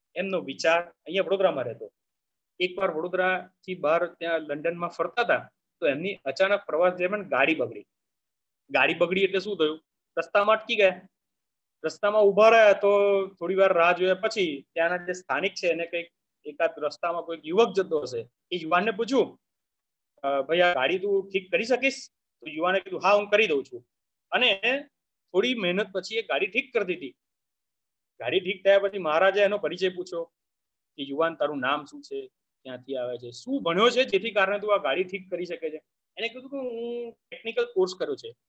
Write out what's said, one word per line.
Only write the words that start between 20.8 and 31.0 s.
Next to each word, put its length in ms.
તું 300
ઠીક 220
કરી 120
શકીશ?" 460
તો 80
યુવાને 300
કીધું, 240
"હા, 100
હું 160
કરી 180
દઉં 160
છું." 240
અને 300
થોડી 220
મહેનત 380
પછી 220
એ 60
ગાડી 260
ઠીક 260
કરી 120
દીધી. 300
ગાડી 200
ઠીક 240
થયા 160
પછી 180
મહારાજે 440
એનો 160
પરિચય 320
પૂછ્યો 440
કે, 80